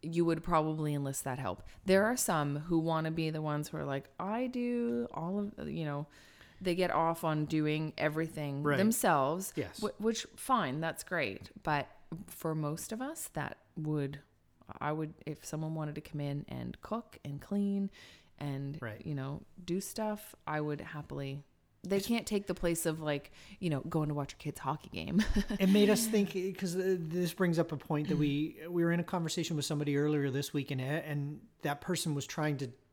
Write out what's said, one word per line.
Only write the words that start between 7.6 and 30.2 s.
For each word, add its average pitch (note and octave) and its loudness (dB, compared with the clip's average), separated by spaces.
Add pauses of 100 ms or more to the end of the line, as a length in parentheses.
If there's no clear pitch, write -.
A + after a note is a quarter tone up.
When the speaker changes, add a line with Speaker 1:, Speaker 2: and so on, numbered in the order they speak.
Speaker 1:
everything D3+ -2
Speaker 2:
Right. C#3+ 4
Speaker 1:
themselves, F3+ 4
Speaker 2:
Yes. A2 -4
Speaker 1:
wh-, - -4
which, A3 0 (100)
fine, D#3+ 0
that's E3 -4
great. C#3 -2 (120)
But D3 2 (400)
for - -4
most D#3 -2
of A3 -4
us, D4+ -8
that - -6 (200)
would, D3 -2 (600)
I D3+ -2
would, D#3 -4 (120)
if D3 -10
someone D#3 -4
wanted D3+ -4
to D3+ -8
come - -8
in C#3+ -4
and B2 -8
cook - -8
and C#3+ -8
clean G3 -2 (480)
and, C#3 -4
Speaker 2:
Right. A2 -8
Speaker 1:
you D3+ -4
know, C#3 -4 (200)
do F3 -2
stuff, G#3+ -6 (120)
I D3+ -2
would D3+ -2
happily. C#3+ -8 (420)
They F#3+ 2
can't A#3 0
take G3+ 0
the F#3 0
place E3+ 0
of, D#3+ 0
like, D3 -2 (280)
you F3+ 0
know, C#3+ 2
going D#3 0
to D3+ 0
watch C#3+ -4
your - -14
kid's - -6
hockey - -4
game. E2 2 (140)
<laughs> G3+ 0
Speaker 2:
It F#3+ 6
made G#3 8
us A3+ 4
think, G#3 2 (260)
'cause, F3+ -2
uh, F#3+ 2
this E3+ 0
brings F3 2
up E3+ 2
a D3 -4
point D3+ -2
that - 2
we, D3+ 2 (120)
we F3 4
were E3+ 6
in F3 4
a - 2
conversation E3 0
with D3 0
somebody D3 2
earlier D3 4